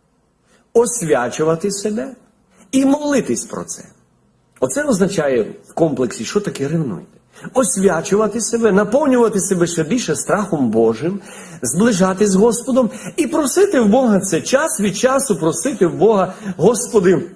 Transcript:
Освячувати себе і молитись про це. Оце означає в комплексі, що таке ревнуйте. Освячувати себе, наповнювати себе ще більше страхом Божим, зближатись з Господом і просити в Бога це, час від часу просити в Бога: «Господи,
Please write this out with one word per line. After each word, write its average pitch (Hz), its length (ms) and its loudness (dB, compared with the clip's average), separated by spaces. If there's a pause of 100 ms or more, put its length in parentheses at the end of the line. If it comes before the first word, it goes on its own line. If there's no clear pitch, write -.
(720)
Освячувати 160 1000 0
себе 226 440 -6 (560)
і 269 140 2
молитись 277 600 0
про - 180 -10
це. - 200 -12 (760)
Оце 135 240 -2
означає 165 720 0 (140)
в - 40 -20
комплексі, 127 520 -2
що - 160 -4
таке 139 260 -6
ревнуйте. 143 400 -4 (460)
Освячувати 202 880 0
себе, 226 300 0
наповнювати 226 680 2
себе 175 280 0
ще - 160 -2
більше 165 320 -2
страхом 156 540 -2
Божим, 113 500 0 (420)
зближатись 190 680 2
з 190 60 2
Господом 233 540 2 (260)
і 302 120 0
просити 311 520 2
в 226 100 4
Бога 220 300 4
це, 165 220 -2
час - 380 0
від 202 180 0
часу 262 380 2
просити 165 520 0
в 147 80 -2
Бога: 190 380 2 (240)
«Господи, 196 800 2